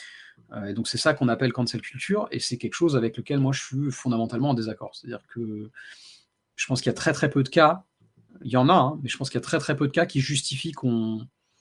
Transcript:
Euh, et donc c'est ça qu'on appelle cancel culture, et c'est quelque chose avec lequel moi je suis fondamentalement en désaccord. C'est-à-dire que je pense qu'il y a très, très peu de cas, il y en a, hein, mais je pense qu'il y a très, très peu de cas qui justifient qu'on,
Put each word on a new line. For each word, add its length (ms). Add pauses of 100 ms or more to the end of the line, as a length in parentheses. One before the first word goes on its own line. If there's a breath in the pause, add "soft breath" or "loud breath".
(520 loud breath)
Euh, 140
et 100
donc 120
c'est 120
ça 160
qu'on 140
appelle 220
cancel 300
culture, 480
et 100
c'est 200
quelque 160
chose 200
avec 220
lequel 220
moi 120
je 120
suis 280
fondamentalement 600
en 20
désaccord. 420
C'est-à-dire 380
que 380 (840 loud breath)
je 100
pense 120
qu'il 120
y 20
a 20
très, 180
très 180
peu 100
de 80
cas, 360 (580)
il 80
y 60
en 120
a, 40
hein, 280
mais 80
je 80
pense 140
qu'il 80
y 40
a 40
très, 100
très 180
peu 120
de 40
cas 140
qui 140
justifient 540
qu'on, 520 (360)